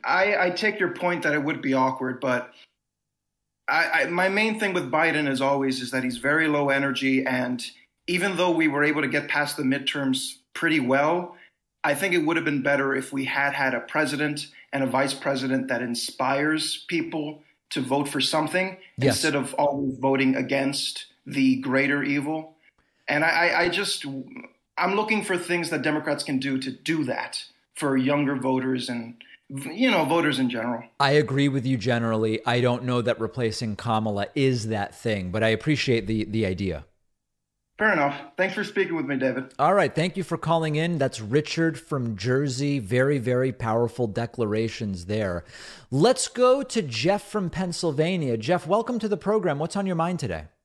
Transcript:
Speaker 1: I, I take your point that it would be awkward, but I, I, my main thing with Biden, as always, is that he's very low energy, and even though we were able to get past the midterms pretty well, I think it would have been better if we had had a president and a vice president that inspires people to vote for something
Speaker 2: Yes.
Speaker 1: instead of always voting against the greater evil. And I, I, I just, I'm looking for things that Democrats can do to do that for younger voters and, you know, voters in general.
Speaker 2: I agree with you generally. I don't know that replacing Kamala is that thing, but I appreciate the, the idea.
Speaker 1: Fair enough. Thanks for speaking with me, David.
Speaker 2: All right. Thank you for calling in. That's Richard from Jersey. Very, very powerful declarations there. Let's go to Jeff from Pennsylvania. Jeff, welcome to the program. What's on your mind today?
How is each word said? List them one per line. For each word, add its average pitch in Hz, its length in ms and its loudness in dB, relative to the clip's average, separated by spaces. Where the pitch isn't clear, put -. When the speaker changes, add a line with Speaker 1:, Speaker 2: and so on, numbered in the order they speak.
Speaker 1:
I, 190 340 2
I 180 140 2
take 202 280 -2
your 180 140 0
point 175 300 -2
that 151 100 2
it 147 100 0
would 143 180 -2
be 135 120 0
awkward, 131 460 0
but - 340 -2
I, 165 340 2
I, - 40 2
my 180 240 2
main 214 300 0
thing 202 140 0
with 151 180 -2
Biden, 151 360 2
as 131 140 0
always, 135 400 2
is 120 100 -8
that 131 120 -2
he's 123 140 -2
very 156 300 2
low 147 220 2
energy, 135 560 2
and 127 380 -2
even 180 300 0
though 175 160 2
we 160 160 2
were 143 160 2
able 151 180 2
to 147 60 0
get 143 220 -2
past 147 260 0
the 147 80 -4
midterms 135 720 0
pretty 160 260 2
well, 147 580 2
I 147 120 2
think 180 180 0
it 175 60 4
would 160 160 2
have 165 100 0
been 147 180 0
better 135 300 2
if 135 200 -4
we 135 120 -4
had 139 280 0
had 135 200 0
a 117 60 -2
president 147 680 -2
and 135 100 0
a 131 40 0
vice 135 260 0
president 131 560 -2
that 120 120 -2
inspires 139 1040 -2
people 156 560 -4
to 139 120 -4
vote 139 280 0
for 143 100 -4
something 165 580 0
Speaker 2:
Yes. 123 180 4
Speaker 1:
instead 151 200 0
of 131 200 -2
always 139 420 0
voting 135 380 2
against 135 680 -2
the 135 360 4
greater 139 420 2
evil. 151 520 -2
And 147 160 2
I, 165 60 4
I, 170 320 2
I 175 80 2
just, - 360 -2
I'm 185 180 2
looking 208 280 0
for 185 140 -2
things 175 320 -2
that 151 120 -2
Democrats 151 420 -2
can 135 160 -2
do 135 200 -2
to 131 120 -6
do 156 340 -2
that - 400 -6
for 135 240 0
younger 143 380 2
voters 127 540 0
and, 117 260 -8
you 160 400 -2
know, 175 160 2
voters 147 320 2
in 127 140 2
general. 117 320 -4
Speaker 2:
I 139 120 4
agree 143 380 4
with 135 160 -2
you 131 120 2
generally. 113 680 0
I 120 160 2
don't 123 220 2
know 123 180 0
that 113 180 0
replacing 110 560 -2
Kamala 110 600 0
is 127 320 2
that 104 260 -2
thing, 98 380 -2
but 107 120 0
I 113 60 6
appreciate 117 560 2
the, 107 200 0
the 110 200 0
idea. 90 400 -2
Speaker 1:
Fair 208 160 2
enough. 143 220 2
Thanks 185 160 0
for 208 100 -4
speaking 175 320 0
with 143 120 -2
me, 139 100 -2
David. 131 400 -2
Speaker 2:
All 160 160 4
right. 180 200 4
Thank 175 220 -2
you 190 80 -4
for 165 140 -4
calling 160 380 0
in. 165 240 0
That's 160 200 0
Richard 151 600 0
from 120 360 -4
Jersey. 135 600 0
Very, 127 400 2
very 127 340 2
powerful 117 540 0
declarations 107 1000 -2
there. 98 360 -2
Let's 208 380 2
go 254 340 4
to 226 220 -2
Jeff 143 400 0
from 190 260 -4
Pennsylvania. 160 880 0
Jeff, 151 300 0
welcome 226 320 0
to 220 80 -4
the 196 100 0
program. 185 400 0
What's 165 180 -4
on 196 120 0
your 180 80 -2
mind 170 240 0
today? 82 260 -4